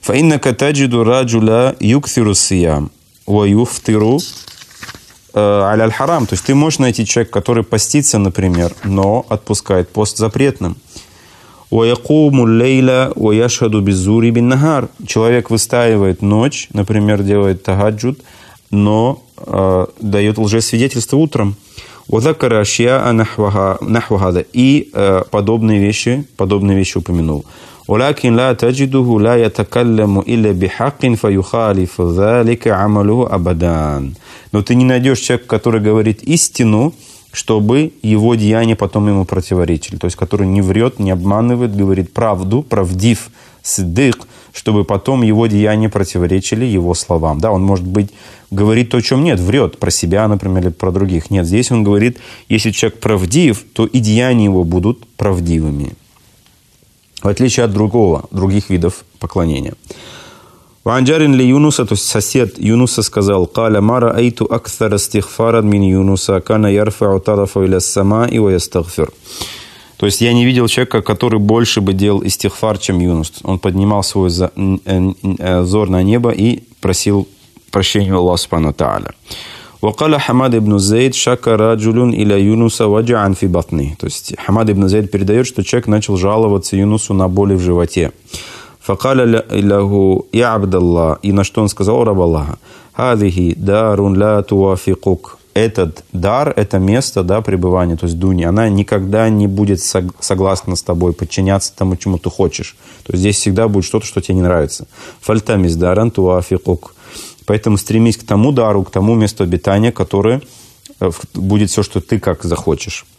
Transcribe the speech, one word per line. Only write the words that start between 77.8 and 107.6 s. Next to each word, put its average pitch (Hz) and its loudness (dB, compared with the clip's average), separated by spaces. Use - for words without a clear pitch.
у 92 2
Аллаха 90 2
субхану 80 -2
ва 71 -2
тааля. 50 -4
«Ва 156 0
каля 156 0
Хамад 127 0
ибн 104 2
Зейд, 113 2
шака 123 0
раджулюн 113 2
иля 104 2
Юнуса 110 2
ваджаан 107 2
фи 107 -2
батни». 80 -2
То - -8
есть - -10
Хамад 110 0
ибн 98 2
Зейд 98 0
передает, 104 0
что - -4
человек 120 -2
начал 104 0
жаловаться 101 0
Юнусу 104 0
на 95 2
боли 98 2
в 90 0
животе. 87 0
«Факаля 127 0
ля-, 113 2
лягу, 101 2
я 117 2
Абдаллах». 90 0
И 101 -2
на 98 2
что - -2
он 104 0
сказал: 107 0
«О 117 2
раб 101 0
Аллаха, 80 0
хадихи 98 0
дарун 101 0
ля 104 2
туафикук». 95 -2
Этот 101 -2
дар, 117 -2
это 98 0
место, 101 0
да, 101 0
пребывания, 90 0
то 90 -6
есть 85 -2
дуни, 92 0
она 104 0
никогда 101 0
не 104 2
будет 98 0
сог-, 92 -4
согласна 95 -2
с - -8
тобой, 87 0
подчиняться 95 -2
тому, 92 -2
чему 92 -2
ты 87 -4
хочешь. - -4
То - -8
есть 90 0
здесь 101 0
всегда 107 0
будет 101 0
что-то, - -4
что - -6
тебе 95 -4
не 92 2
нравится. 85 -2
«Фальтамис 104 0
даран 90 2
туафикук». 90 -2
Поэтому 104 0